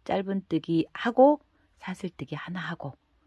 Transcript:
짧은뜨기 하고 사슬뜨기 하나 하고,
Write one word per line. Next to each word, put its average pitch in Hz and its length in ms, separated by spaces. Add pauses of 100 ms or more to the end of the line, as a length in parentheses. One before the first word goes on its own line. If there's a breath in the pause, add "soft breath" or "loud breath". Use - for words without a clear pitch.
짧은뜨기 185 920
하고 262 460 (360)
사슬뜨기 175 580
하나 175 260
하고, 160 340 (320)